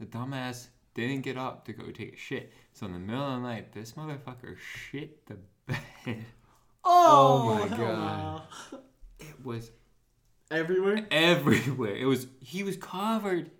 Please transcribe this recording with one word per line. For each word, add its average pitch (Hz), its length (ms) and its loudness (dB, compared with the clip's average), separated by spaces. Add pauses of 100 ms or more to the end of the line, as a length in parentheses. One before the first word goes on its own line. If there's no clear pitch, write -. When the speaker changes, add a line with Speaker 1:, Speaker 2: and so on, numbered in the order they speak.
Speaker 1:
the 107 60 -12
dumbass 127 640 -8 (260)
didn't 127 280 -4
get 131 140 -6
up 127 300 -8
to 113 60 -10
go - 180 -14
take - 240 -12
a - 20 -20
shit. - 360 -10 (200)
So - 140 -12
in 90 60 -10
the 87 60 -10
middle 110 260 -6
of 127 180 -6
the 123 60 -8
night, 104 240 -10
this 110 200 -14
motherfucker 147 640 -14
shit - 680 -14
the 104 100 -16 (300)
<laughs> - 0 -
bed. - 580 -8 (640)
Speaker 2:
Oh, 277 680 8
Speaker 3:
Oh - 20 2
my 208 140 0
Speaker 2:
hell 117 100 -4
Speaker 3:
God. 104 640 -4 (300)
Speaker 2:
no. 262 60 -14 (420)
Speaker 1:
It 151 240 -18
was 117 260 -8 (800)
Speaker 2:
Everywhere? 185 600 0
Speaker 1:
everywhere. 139 840 2
It 123 80 -4
was, 131 220 2 (140)
he 190 220 -8
was 190 140 -4
covered 196 840 -4